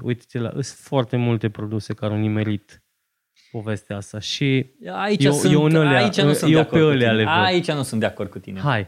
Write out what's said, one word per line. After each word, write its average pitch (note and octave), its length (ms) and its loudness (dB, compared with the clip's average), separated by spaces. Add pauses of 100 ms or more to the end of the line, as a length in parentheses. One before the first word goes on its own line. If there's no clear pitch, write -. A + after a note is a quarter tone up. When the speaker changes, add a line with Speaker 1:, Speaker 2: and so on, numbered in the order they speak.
Speaker 1:
uite A#2 380 -8
la... A2+ 120 -6
Sunt C#3 140 -6
foarte - 520 -4
multe A#2 320 0
produse G#2+ 440 -8
care G#2+ 200 -6
au G#2+ 60 -2
nimerit G#2+ 640 -4 (680)
povestea G#2 440 -8
asta. G2+ 240 -12
Și C3 460 -2 (260)
Speaker 2:
Aici F#3+ 320 -2
Speaker 1:
eu, C#3+ 80 6
Speaker 2:
sunt, C#3+ 220 2
Speaker 1:
eu D3 100 4
în D#3 120 4
alea, C#3 280 4
Speaker 2:
aici - 180 0
nu D3 60 4
Speaker 1:
eu D3 60 4
Speaker 2:
sunt D3+ 180 2
de D#3 60 6
Speaker 1:
pe D#3 60 4
Speaker 2:
acord D#3+ 180 2
cu D#3 80 4
Speaker 1:
alea B2 200 2
Speaker 2:
tine. A2 140 2
Speaker 1:
le - 0 -
văd. E3 200 2
Speaker 2:
Aici F3+ 280 0
nu C#3+ 120 -2
sunt A2+ 160 -4
de A2 60 0
acord G2 240 -6
cu F#2+ 100 -16
tine. G2 200 -14
Speaker 1:
Hai, A2 280 -2